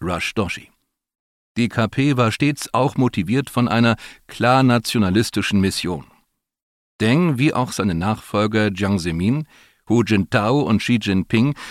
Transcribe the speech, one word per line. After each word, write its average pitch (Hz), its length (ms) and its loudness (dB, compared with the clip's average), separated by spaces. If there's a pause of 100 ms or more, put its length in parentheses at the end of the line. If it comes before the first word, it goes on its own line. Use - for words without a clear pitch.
Rush 85 340 -6
Doshi. - 360 -6 (880)
Die 117 120 0
K 113 200 -2
P 139 280 0
war 120 140 2
stets - 420 -4
auch 127 240 0
motiviert 120 540 0
von 120 160 0
einer 117 300 2 (320)
klar 127 340 2
nationalistischen 107 1000 2
Mission. 90 440 -2 (960)
Deng, 135 380 2
wie 147 140 2
auch 123 200 -2
seine 95 220 0
Nachfolger 107 800 0
Jiang 98 280 -2
Zemin, 90 480 -2 (400)
Hu 117 140 4
Jintao 107 580 0
und 107 180 2
Xi 120 240 0
Jinping, 110 520 0 (160)